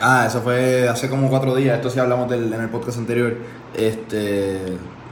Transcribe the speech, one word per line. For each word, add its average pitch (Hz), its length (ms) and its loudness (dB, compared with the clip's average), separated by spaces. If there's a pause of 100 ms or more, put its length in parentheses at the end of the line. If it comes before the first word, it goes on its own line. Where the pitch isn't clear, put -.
Ah, 127 260 4
eso 117 160 0
fue 123 460 4
hace 117 220 0
como 135 180 2
cuatro 131 260 2
días, 131 220 4
esto 123 140 -2
sí 131 100 -2
hablamos 123 300 2
del, 117 220 0
en 113 80 -4
el 113 80 -4
podcast 117 300 -6
anterior, 117 380 0 (580)
este, 98 840 -2 (360)